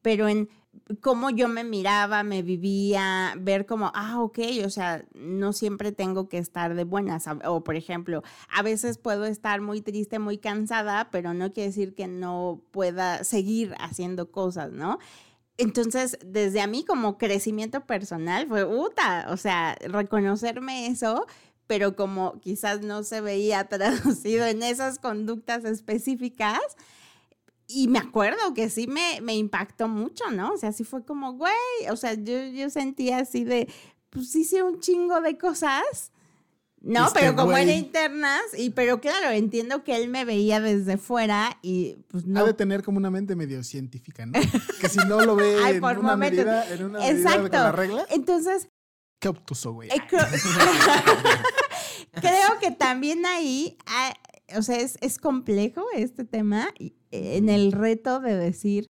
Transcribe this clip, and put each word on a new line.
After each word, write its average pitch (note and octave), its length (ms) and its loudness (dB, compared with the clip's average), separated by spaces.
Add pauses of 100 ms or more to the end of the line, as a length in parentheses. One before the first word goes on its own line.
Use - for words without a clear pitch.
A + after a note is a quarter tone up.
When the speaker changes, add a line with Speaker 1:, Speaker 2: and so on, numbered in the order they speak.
Speaker 1:
pero G#3+ 260 2
en G#3+ 220 2 (520)
cómo B3+ 300 2
yo A#3+ 160 2
me A#3 160 -4
miraba, G#3 600 2
me G3 200 -2
vivía, F#3+ 960 0
ver G3 260 0
como, G#3+ 300 -4
ah, A3+ 260 -4
ok, A3+ 180 -4 (260)
o G3 40 -2
sea, F3+ 340 -4 (100)
no F#3+ 400 -4
siempre G#3 380 -4
tengo F#3+ 380 -4
que F3+ 80 -6
estar E3+ 380 -4
de F3 80 -2
buenas. F3+ 440 -4
A-, D3+ 120 -8 (120)
o, E3 120 -2
por D#3 120 -4
ejemplo, E3+ 480 -6 (260)
a G3+ 120 0
veces A3 360 -2
puedo G#3 280 -4
estar G#3+ 360 -2
muy G#3 200 -6
triste, G#3 380 -6
muy G#3 180 -4
cansada, G#3+ 760 -4
pero F3 220 -4
no F3+ 200 -4
quiere G3+ 160 -4
decir G3 260 -6
que F#3+ 120 -8
no F3+ 540 -6 (100)
pueda F#3 520 -2
seguir G#3 560 -2
haciendo F3 520 -8
cosas, F3+ 400 -4
¿no? F3 280 -6 (580)
Entonces, A#3+ 680 -2
desde G3+ 360 0
a G3+ 60 0
mí B3 160 -4
como A3 340 -2
crecimiento A3 680 -2
personal F#3+ 640 -4
fue, G#3 180 0
"Uta", A#3 640 0
o F3+ 80 -4
sea, F3 380 0 (120)
reconocerme A3 1000 -2
eso, A#3+ 380 -2 (420)
pero G3+ 280 0
como F#3+ 460 -2
quizás G#3 400 -4
no G#3 220 -6
se A3 180 -6
veía G3+ 420 0
<laughs> G3 60 -6
traducido A3+ 760 0
en A3+ 160 0
esas C4 380 -2
conductas A#3 640 -6
específicas. A3+ 960 -2 (1080)
Y B3+ 200 0
me B3 100 4
acuerdo C4+ 560 0
que A3+ 160 -2
sí A3+ 160 -4
me, D#4 360 -2
me A3+ 140 -4
impactó G#3 520 -2
mucho, B3 420 -4
¿no? G#3 220 -2
O G#4 60 -2
sea, G#3+ 140 -4
sí A3 120 -8
fue B3 200 -10
como, C#4 300 -8
güey, E4 200 0 (360)
o A3+ 60 -2
sea, A#3 180 -4
yo, A#3 300 -4
yo C4+ 260 -6
sentía C4+ 480 -2
así B3+ 260 -2
de, A#3+ 240 0 (440)
pues B3+ 240 -8
hice D#4+ 260 2
un F#4 200 0
chingo F4 400 2
de D#4 180 0
cosas, E4 720 -2 (680)
¿no? A#3+ 280 4
Speaker 2:
Este E4 140 4
Speaker 1:
Pero C4 140 6
como B3+ 180 6
era F3 100 6
Speaker 2:
güey. D#4 160 6
Speaker 1:
internas, D4+ 600 0 (160)
y, A#3+ 140 -2
pero B3 320 2
claro, D#4 300 0
entiendo A3+ 520 0
que B3+ 120 0
él A#3+ 140 0
me B3+ 160 -2
veía G#3+ 340 4
desde G3+ 380 2
fuera A3 680 0
y, F3+ 320 -2 (140)
pues, F3 180 -6
no. G3 140 2
Speaker 2:
Ha - 20 6
de A3 100 6
tener G3 300 0
como G3 160 0
una F#3+ 100 0
mente F#3+ 260 -4
medio C3+ 280 -6
científica, B2+ 640 -12
¿no? B2+ 60 -10
Speaker 1:
<laughs> - 460 2
Speaker 2:
Que F#3 80 0
si G3 120 2
no G#3 260 6
lo A3 100 6
ve G#3 200 6 (100)
Speaker 1:
Ay, - 120 4
Speaker 2:
en - 40 0
Speaker 1:
por B3 160 2
Speaker 2:
una G#3+ 140 2
Speaker 1:
momentos. F#3+ 340 4
Speaker 2:
medida, A3 260 0
en F3 120 -6
una G3+ 160 -6
medida C#4 180 2
Speaker 1:
Exacto. E4+ 320 4
Speaker 2:
con D4 120 2
la G#3+ 100 6
regla. F#3+ 400 0
Speaker 1:
Entonces F4 560 0 (500)
Speaker 2:
Qué G3 120 -2
obtuso, A#2 440 -6
güey. A2+ 160 -12
Speaker 1:
eh, C#4+ 180 2
creo, F4 140 4
<laughs> - 2000 4
creo G4 380 6
que F#4+ 120 2
también C#4+ 540 0
ahí, D#4+ 520 -2 (100)
ah, B3+ 260 -2 (440)
o A3 40 0
sea, A#3+ 180 0
es, B3+ 220 -4
es - 160 -2
complejo A#3 680 0 (120)
este B3 280 -4
tema A3 440 0 (100)
y, - 160 -12 (180)
eh, G2+ 260 -4
en G#3+ 120 4
el G3+ 220 6
reto A3+ 480 0
de A#3+ 160 0
decir G3+ 580 0